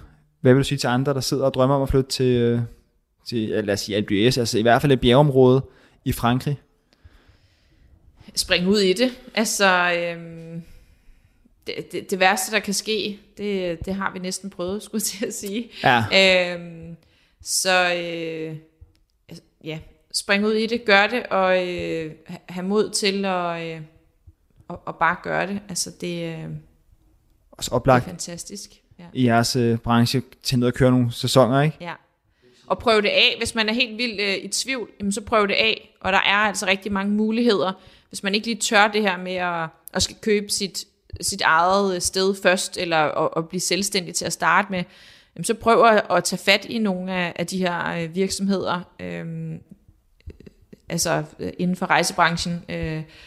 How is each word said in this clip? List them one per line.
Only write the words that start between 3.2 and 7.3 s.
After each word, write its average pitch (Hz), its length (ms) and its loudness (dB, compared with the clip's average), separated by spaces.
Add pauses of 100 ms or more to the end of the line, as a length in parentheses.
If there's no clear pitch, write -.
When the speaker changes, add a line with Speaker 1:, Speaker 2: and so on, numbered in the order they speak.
Speaker 1:
til, 110 200 -2
ja, 101 120 -2
lad 101 140 0
os 98 60 -2
sige, 101 160 -4
Alpe 104 180 0
d'Huez, 117 260 4
altså 117 180 -2
i 101 40 2
hvert 117 200 6
fald 143 100 4
et 123 80 2
bjergeområde 131 640 6 (420)
i 131 80 -2
Frankrig? 123 440 -2 (1800)